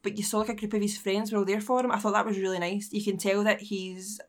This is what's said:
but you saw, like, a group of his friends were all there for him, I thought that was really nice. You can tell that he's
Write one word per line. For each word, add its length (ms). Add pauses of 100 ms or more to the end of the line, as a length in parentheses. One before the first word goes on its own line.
but 160
you 40
saw, 180
like, 100
a 40
group 200
of 80
his 160
friends 340
were 60
all 80
there 160
for 200
him, 80
I 80
thought 140
that 140
was 120
really 200
nice. 340
You 100
can 140
tell 280
that 180
he's 680